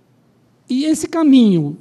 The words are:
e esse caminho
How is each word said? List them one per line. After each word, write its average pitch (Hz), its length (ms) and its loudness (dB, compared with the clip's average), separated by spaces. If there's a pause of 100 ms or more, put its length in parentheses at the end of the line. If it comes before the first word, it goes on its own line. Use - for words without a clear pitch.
(680)
e 262 180 -6
esse 311 220 -4
caminho 226 720 2